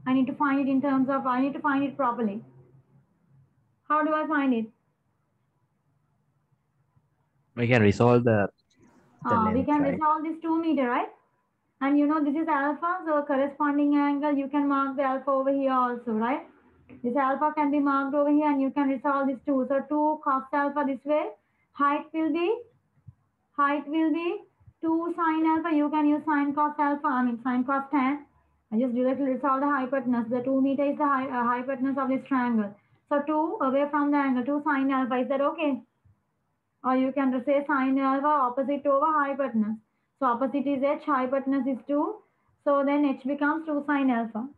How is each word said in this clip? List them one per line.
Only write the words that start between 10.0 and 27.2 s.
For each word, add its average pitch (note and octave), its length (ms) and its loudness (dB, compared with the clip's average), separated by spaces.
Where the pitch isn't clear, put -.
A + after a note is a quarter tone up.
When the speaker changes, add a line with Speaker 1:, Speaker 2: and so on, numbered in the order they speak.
Speaker 1:
this D#4+ 180 -6
two E4 180 0
meter, C#4 280 0
right? D#4 200 -2
And C#4+ 160 2
you D4 80 4
know, D4+ 180 0
this C#4 100 0
is D#4 140 -2
alpha, D4+ 580 -2
so D4+ 160 0
corresponding C#4+ 760 0
angle, C#4+ 380 0
you C4+ 140 -2
can C#4+ 180 0
mark C4+ 300 -2
the C#4 60 -2
alpha C4+ 280 -2
over C4+ 220 2
here C4+ 200 0
also, B3 400 -2
right? A#3+ 340 -2
This A#3+ 100 -2
alpha C#4 400 0
can D4 160 0
be D4 80 2
marked C#4 360 0
over C#4+ 160 2
here D4 200 2
and C#4 100 0
you C4+ 100 0
can C#4 180 0
resolve C4+ 400 0
this C4+ 180 -4
two. C4+ 220 0
So C#4 200 0
two D4+ 360 0
cos C4+ 180 0
alpha C#4+ 340 0
this C4+ 180 -2
way, D4+ 220 0
height C#4+ 400 0
will D#4+ 200 0
be, F4 260 0
height C#4+ 300 0
will D#4+ 260 0
be F4 260 -2
two E4 340 0
sine D#4+ 300 0
alpha. D#4+ 300 0
You D4 140 2
can D4+ 180 2
use D4+ 160 2
sine C#4+ 300 0
cos D4 240 0
alpha, C#4+ 280 0
I B3+ 160 0